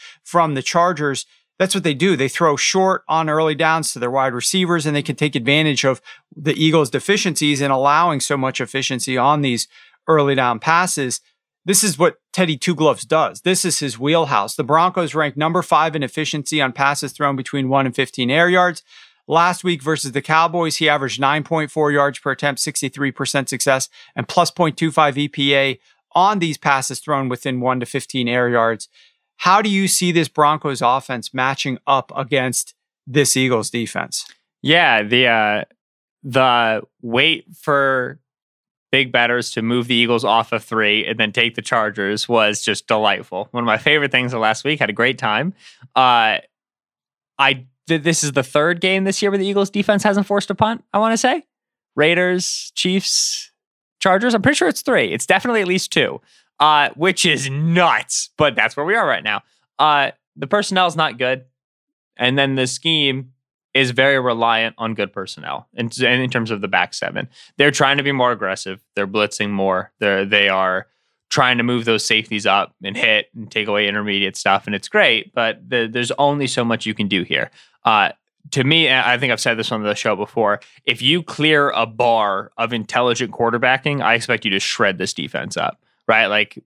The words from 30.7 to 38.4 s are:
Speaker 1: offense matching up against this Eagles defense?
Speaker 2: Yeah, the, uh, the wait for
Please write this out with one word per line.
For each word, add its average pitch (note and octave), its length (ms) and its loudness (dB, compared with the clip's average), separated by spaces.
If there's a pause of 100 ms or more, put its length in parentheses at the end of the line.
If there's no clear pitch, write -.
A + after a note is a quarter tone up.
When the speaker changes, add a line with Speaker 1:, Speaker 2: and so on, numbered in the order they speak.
Speaker 1:
offense B2 520 -2
matching C3 540 -4
up C3+ 280 0
against C3 600 -4 (320)
this C#3 280 2
Eagles B2 340 0
defense? - 560 -6 (360)
Speaker 2:
Yeah, C#3 420 4
the, B2 240 2
uh, G#2+ 360 2 (580)
the A#2+ 600 2 (200)
wait C3 540 0
for C3+ 640 -2 (720)